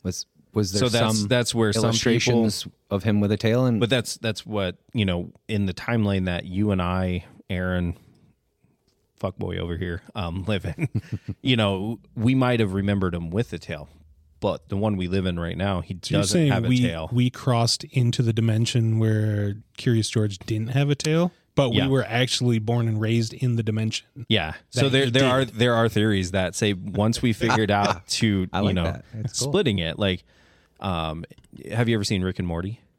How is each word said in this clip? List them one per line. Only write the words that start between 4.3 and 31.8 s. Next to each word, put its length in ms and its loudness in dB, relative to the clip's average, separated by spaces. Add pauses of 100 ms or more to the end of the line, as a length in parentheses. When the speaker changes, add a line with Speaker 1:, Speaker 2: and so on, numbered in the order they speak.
Speaker 2:
what, 300 -4 (160)
you 120 0
know, 280 -2 (160)
in 180 0
the 80 -4
timeline 520 0
that 180 -4
you 260 -2
and 100 2
I, 440 -2 (260)
Aaron, 460 -2 (1200)
fuckboy 380 -6
over 180 -4
here, 260 -6 (120)
um, 300 -6
<laughs> 20 -6
live 180 -2
in, 240 -6 (540)
you 140 2
know, 420 -2 (160)
we 200 2
might 260 2
have 120 2
remembered 420 0
him 160 -6
with 220 -4
a 60 -10
tail, 300 -10 (520)
but 280 -4
the 80 -4
one 200 0
we 120 -2
live 180 0
in 140 -2
right 160 -4
now, 240 -2
he 220 -10
Speaker 3:
So 120 -4
you're 80 2
Speaker 2:
doesn't 160 2
Speaker 3:
saying 140 4
Speaker 2:
have 120 0
a 40 0
Speaker 3:
we, 120 4
Speaker 2:
tail. 320 -2
Speaker 3:
we 180 2
crossed 540 0
into 380 0
the 100 2
dimension 680 2
where 580 0 (200)
Curious 320 2
George 320 0
didn't 280 -4
have 220 0
a 40 2
tail, 380 0 (220)
but 180 2
Speaker 2:
Yeah. 140 4
Speaker 3:
we 60 2
were 120 2
actually 540 2
born 280 0
and 140 0
raised 320 0
in 240 0
the 60 0
dimension. 440 -2 (220)
Speaker 2:
Yeah. 260 2 (160)
So 120 0
Speaker 3:
that 80 4
Speaker 2:
there, 160 4
Speaker 3:
he 40 0
Speaker 2:
there 120 4
Speaker 3:
did. 80 4
Speaker 2:
are, 160 2
there 280 2
are 140 4
theories 440 2
that 220 0
say 200 2
once 480 -2
we 100 2
figured 380 0
Speaker 1:
<laughs> 20 4
Speaker 2:
out 360 0
to, 440 2
Speaker 1:
I 80 -2
Speaker 2:
you 60 0
Speaker 1:
like 80 2
Speaker 2:
know, 100 0
Speaker 1:
that. 200 -6 (100)
That's 260 -8
cool. 80 -2
Speaker 2:
splitting 300 0
it, 200 -4
like, 260 0 (560)
um, 440 -4 (480)
have 160 0